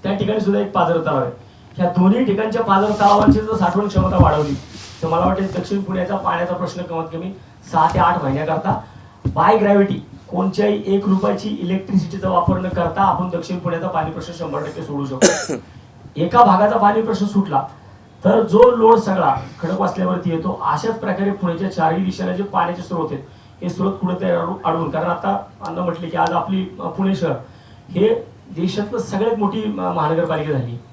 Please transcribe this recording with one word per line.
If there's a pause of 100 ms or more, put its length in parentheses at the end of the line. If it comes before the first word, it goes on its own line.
त्या
ठिकाणी
सुद्धा
एक
पाझर
तलाव
आहे. (460)
ह्या
दोन्ही
ठिकाणच्या
पाझर
तलावांची
जर
साठवण
क्षमता
वाढवली, (480)
तर
मला
वाटते
दक्षिण
पुण्याचा
पाण्याचा
प्रश्न
कमीत
कमी (400)
सहा
ते
आठ
महिन्याकरता (560)
by
gravity (320)
कोणत्याही
एक
रुपयाची
इलेक्ट्रिसिटीचा
वापर
न
करता
आपण
दक्षिण
पुण्याचा
पाणी
प्रश्न
शंभर
टक्के
सोडवू
शकतो. (300)
<coughs>
एका
भागाचा
पाणी
प्रश्न
सुटला, (580)
तर
जो
लोड
सगळा (280)
खडकवासल्यावरती
येतो.
अशाच
प्रकारे
पुण्याच्या
चारही
दिशेला
जे
पाण्याचे
स्रोत
आहेत, (400)
हे
स्रोत
कुठे
तरी
अडवून, (100)
अडवून,
कारण
आता (240)
अण्णा
म्हटले
की
आज
आपली,
अ,
पुणे
शहर (560)
हे (360)
देशातलं
सगळ्यात
मोठी,
अ,
महानगरपालिका
झाली. (120)